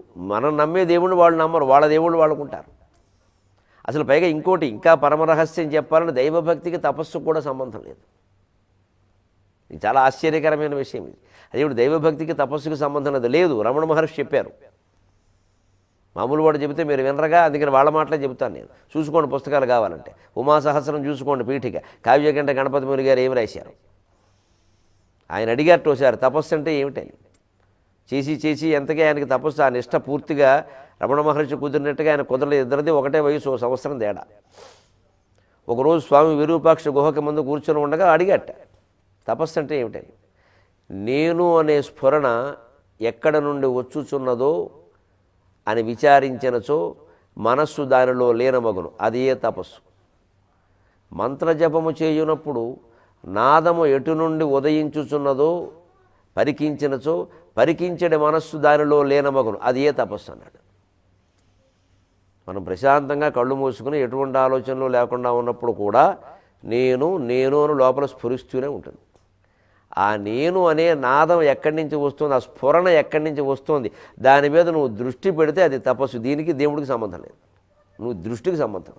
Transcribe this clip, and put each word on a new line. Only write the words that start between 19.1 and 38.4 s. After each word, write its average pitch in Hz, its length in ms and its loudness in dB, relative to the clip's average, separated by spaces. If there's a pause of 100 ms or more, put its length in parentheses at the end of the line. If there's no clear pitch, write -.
పుస్తకాలు 139 360 -2
కావాలంటే, 107 480 -2 (220)
ఉమాసహస్రం 147 720 0
చూసుకోండి, 135 380 -4
పీఠిక, 117 340 -6
కావ్యకంఠ 143 720 2
గణపతి 135 360 -2
ముని 135 160 -2
గారు 131 160 2
ఏం 131 140 0
రాశారు. - 400 -4 (1600)
ఆయన 110 200 -2
అడిగారు 160 400 4
ఒకసారి, 127 260 2
"తపస్సు 131 380 0
అంటే 156 200 -2
ఏమిటని?" 139 360 -6 (1040)
చేసి 139 320 -4
చేసి 156 220 -2
ఎంతకీ 151 340 0
ఆయనకి 147 220 2
తపస్సు, 135 380 -2
ఆ 135 60 4
నిష్ట 123 280 -2
పూర్తిగా 143 680 2 (380)
రమణ 139 180 0
మహర్షి 151 360 0
కుదిరినట్టుగా 143 540 -2
ఆయన 143 120 0
కుదరలేదు. 139 400 0
ఇద్దరిది 143 280 -2
ఒకటే 143 300 2
వయసు, 143 280 0
ఓ 131 80 -2
సంవత్సరం 127 420 -4
తేడా. 104 260 -6 (1400)
ఒకరోజు 143 380 0
స్వామి 151 280 6
విరూపాక్ష 156 540 2
గుహకి 143 320 0
ముందు 151 200 -4
కూర్చొని 147 400 -4
ఉండగా 160 320 2
అడిగట, 175 380 2 (760)